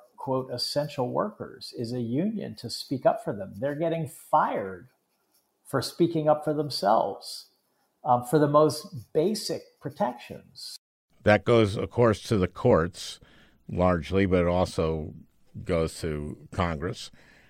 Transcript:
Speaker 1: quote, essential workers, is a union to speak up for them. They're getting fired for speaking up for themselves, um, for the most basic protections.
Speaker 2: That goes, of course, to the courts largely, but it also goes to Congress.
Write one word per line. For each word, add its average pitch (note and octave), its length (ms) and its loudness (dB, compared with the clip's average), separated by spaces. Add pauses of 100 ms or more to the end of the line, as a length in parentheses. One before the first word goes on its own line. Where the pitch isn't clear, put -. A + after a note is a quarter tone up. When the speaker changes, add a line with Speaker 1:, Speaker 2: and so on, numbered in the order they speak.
(160)
Speaker 1:
quote, C3 360 -4
essential C#3 560 -4
workers, - 720 -6
is A#2+ 140 -6
a B2+ 80 -4
union C#3 560 -4
to A#2+ 120 -14
speak - 380 -6
up - 180 2
for D3+ 80 -6
them. F#2+ 260 -10
They're C#3 160 -4
getting E3 340 -4
fired C#3 800 -2 (760)
for C3+ 160 -2
speaking E3 480 0
up D3+ 160 2
for D#3 80 0
themselves, - 960 -2 (580)
um, B2 200 2
for D#3+ 140 2
the D3 100 4
most D3 640 2
basic E3+ 500 -2 (180)
protections. - 1000 -8 (460)
Speaker 2:
That G#2 200 6
goes, A2+ 320 4
of - 140 -4
course, A#2 320 2
to A2 160 0
the F#2 100 4
courts - 720 2 (480)
largely, F2+ 560 2
but F2+ 180 4
it E2+ 60 2
also E2+ 640 0 (520)
goes E2 360 0
to D2+ 380 -6 (140)
Congress. E2+ 580 -4 (400)